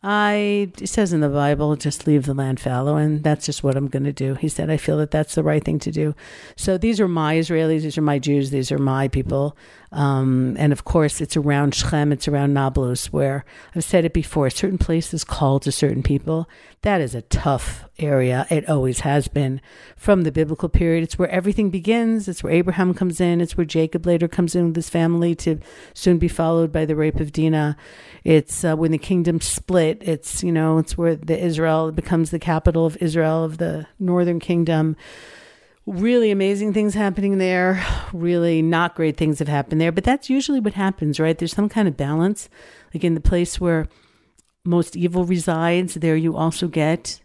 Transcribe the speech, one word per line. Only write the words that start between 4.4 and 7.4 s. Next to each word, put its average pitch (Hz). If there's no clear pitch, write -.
said, 156
"I 156
feel 151
that 151
that's 151
the 156
right 151
thing 151
to -
do." 151
So 190
these 214
are 202
my 160
Israelis, 160